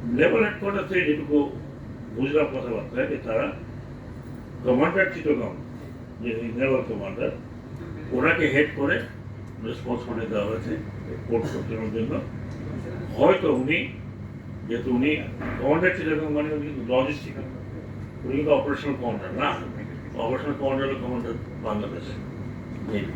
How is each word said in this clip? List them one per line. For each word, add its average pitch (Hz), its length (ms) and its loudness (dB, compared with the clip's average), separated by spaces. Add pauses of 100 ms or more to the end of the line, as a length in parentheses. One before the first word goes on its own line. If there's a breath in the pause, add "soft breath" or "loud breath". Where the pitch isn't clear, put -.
নেভাল 180 400 6
হেডকোয়ার্টার 196 440 0
থেকে 180 160 4
যেটুকু 147 460 4 (680)
বুঝলাম 143 300 4
কথাবার্তা, 123 600 -2
যে 143 180 -2
তারা 113 280 0 (1120)
কমান্ডার 170 500 6
চিটাগং, 131 400 2 (680)
যে 226 340 -2
নেভাল 135 320 4
কমান্ডার, 196 420 -2 (800)
ওনাকে 160 360 4
হেড 147 280 6
করে 139 260 2 (600)
রেসপন্স 120 420 -2
করে 113 200 -2
দেওয়া 104 200 0
হয়েছে 110 300 -2 (520)
পোর্ট 117 180 2
সচলের 110 480 -4
জন্য। 113 260 0 (960)
হয়তো 170 380 8
উনি, 131 340 2 (800)
যেহেতু 120 260 0
উনি 143 220 4 (460)
কমান্ডার 165 340 6
ছিলেন 156 220 2
এবং 151 160 0
মানে 151 200 2
উনি 147 120 -2
কিন্তু 127 280 -2
লজিস্টিক, 139 380 2 (920)
উনি 131 120 0
কিন্তু 147 160 6
অপারেশনাল 139 480 2
কমান্ডার 104 340 -2
না, 139 160 2 (680)
অপারেশনাল 127 420 0
কমান্ডার 135 280 2
হলো 131 180 -2
কমান্ডার 117 260 -2 (300)
বাংলাদেশ 113 400 -2 (880)
নেভি 101 240 -2